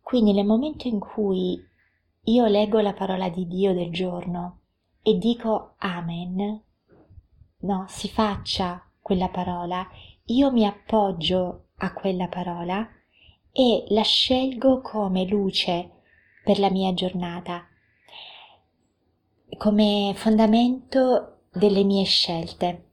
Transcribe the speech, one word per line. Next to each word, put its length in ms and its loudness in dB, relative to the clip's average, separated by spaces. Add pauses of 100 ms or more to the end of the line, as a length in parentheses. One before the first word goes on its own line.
Quindi 320 2
nel 140 2
momento 420 0
in 100 -2
cui 600 -4 (680)
io 200 4
leggo 340 2
la 140 0
parola 340 -4
di 180 -6
Dio 280 0
del 160 -4
giorno 680 -6 (420)
e 160 2
dico 600 -2
amen, 840 -6 (960)
no, 300 -4
si 200 -10
faccia 760 -4 (200)
quella 260 0
parola, 580 -6 (400)
io 240 4
mi 140 4
appoggio 1000 -2 (120)
a 140 -6
quella 360 -4
parola 600 -6 (640)
e 360 4
la 140 4
scelgo 760 2
come 460 -2
luce 640 -2 (520)
per 160 4
la 120 4
mia 240 0
giornata, 720 -6 (1900)
come 580 2
fondamento 1300 2 (120)
delle 320 4
mie 200 2
scelte. 880 -2